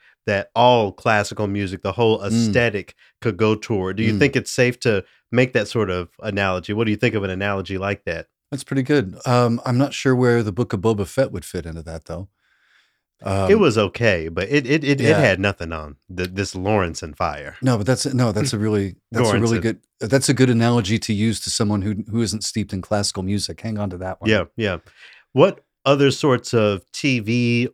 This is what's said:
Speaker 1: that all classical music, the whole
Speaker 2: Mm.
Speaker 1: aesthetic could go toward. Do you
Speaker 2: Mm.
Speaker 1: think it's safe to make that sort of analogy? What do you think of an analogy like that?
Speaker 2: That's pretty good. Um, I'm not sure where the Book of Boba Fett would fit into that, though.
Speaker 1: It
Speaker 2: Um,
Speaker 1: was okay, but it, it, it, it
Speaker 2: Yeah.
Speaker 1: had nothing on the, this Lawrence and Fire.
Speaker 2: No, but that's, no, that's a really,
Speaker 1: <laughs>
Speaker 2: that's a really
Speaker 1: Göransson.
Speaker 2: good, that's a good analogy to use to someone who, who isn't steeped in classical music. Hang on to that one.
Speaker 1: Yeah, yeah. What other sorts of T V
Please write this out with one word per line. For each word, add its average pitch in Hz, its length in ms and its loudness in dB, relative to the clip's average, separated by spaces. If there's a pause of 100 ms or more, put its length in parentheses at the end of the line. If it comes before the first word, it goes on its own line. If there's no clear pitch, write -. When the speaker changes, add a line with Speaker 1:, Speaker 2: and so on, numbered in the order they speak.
(260)
Speaker 1:
that 98 280 -2
all 117 380 4
classical 107 560 0
music, 98 340 -4
the 98 100 -4
whole 110 280 2
Speaker 2:
Mm. 101 80 -8
Speaker 1:
aesthetic 113 640 0 (260)
could 104 160 -4
go 107 200 2
toward. 95 400 -4
Do 107 80 -2
you 107 100 2
Speaker 2:
Mm. 101 60 0
Speaker 1:
think 143 160 2
it's - 160 -4
safe 123 280 2
to 104 240 0 (280)
make 127 220 4
that 113 120 2
sort 104 240 -2
of 90 200 -4 (120)
analogy? 98 500 -2
What 110 120 0
do 107 80 0
you 104 40 0
think 113 200 0
of 98 80 -2
an 92 60 -4
analogy 98 480 -4
like 98 260 -4
that? 82 240 -8 (240)
Speaker 2:
That's 135 120 -10
pretty 135 200 -2
good. 120 320 0 (100)
Um, 120 400 2
I'm 123 120 0
not 139 140 0
sure 131 220 0
where 123 300 4
the 104 80 -4
Book 113 200 -4
of 101 80 -4
Boba 104 260 0
Fett 131 260 -2
would 92 120 -8
fit 85 220 -10
into 80 160 -12
that, 82 220 -14
though. 87 240 -10 (920)
Speaker 1:
It - 40 -10 (260)
Speaker 2:
Um, 214 80 4
Speaker 1:
was 127 160 4
okay, 98 520 2
but 90 200 -4
it, 143 180 0
it, 147 160 0
it, 135 160 2
it 117 100 2
Speaker 2:
Yeah. 156 120 4
Speaker 1:
had 98 180 4
nothing 95 360 -2
on 76 220 -10 (120)
the, 90 180 -6
this 92 280 -6
Lawrence 92 480 -2
and 80 120 -12
Fire. 73 460 -6
Speaker 2:
No, 123 160 2
but 101 80 -2
that's, 127 300 0
no, 120 180 2
that's 127 220 -2
a 107 40 -4
really, 104 440 -2
Speaker 1:
<laughs> - 100 -20
Speaker 2:
that's 117 160 2
a 104 100 2
really 113 200 2
Speaker 1:
Göransson. - 40 -4
Speaker 2:
good, 113 180 -2 (200)
that's 131 300 2
a 127 40 4
good 127 140 4
analogy 117 520 2
to - 120 -4
use 104 280 0
to - 100 -8
someone 104 320 0
who, 104 140 -4 (140)
who 117 120 -2
isn't 104 220 -4
steeped - 280 -6
in 95 80 -6
classical 101 420 -4
music. 95 380 -4
Hang 110 160 -8
on 104 140 -6
to 90 80 -12
that 92 240 -10
one. 107 80 0
Speaker 1:
Yeah, 98 140 4 (120)
yeah. 98 220 -2 (560)
What 185 280 4 (220)
other 139 260 4
sorts 127 440 0
of 104 380 0
T 131 280 -2
V 120 540 0